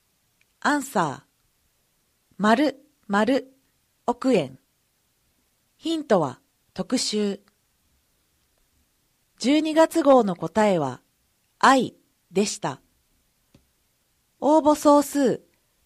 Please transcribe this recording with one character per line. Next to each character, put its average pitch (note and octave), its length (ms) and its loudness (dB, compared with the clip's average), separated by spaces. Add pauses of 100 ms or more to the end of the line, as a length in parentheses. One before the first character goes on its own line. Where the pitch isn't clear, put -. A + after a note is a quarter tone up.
(600)
ア C#4+ 160 0
ン C#4+ 60 -4
サ D3 440 -6
ー、 - 1120 -20
丸、 A3+ 480 0 (220)
丸、 A3 460 -2 (540)
億 B3 280 -2
円。 C3+ 240 -4 (1160)
ヒ D#4+ 200 -8
ン D4+ 80 -8
ト G3 160 0
は C3 200 -8 (340)
特 F#3+ 240 -6
集。 G#3 420 -4 (2000)
十 D4 220 0
二 D#4+ 120 -4
月 D#4+ 300 2
号 C4+ 220 6
の F#3+ 100 -4
答 G#3+ 340 -2
え F3+ 120 0
は、 C3 200 -6 (600)
愛 A#3+ 340 2 (380)
で F#3+ 120 0
し - 140 -8
た。 C#3+ 240 -10 (1600)
応 D4+ 200 2
募 D4 140 2
総 D4 280 4
数、 C#4 400 -2 (420)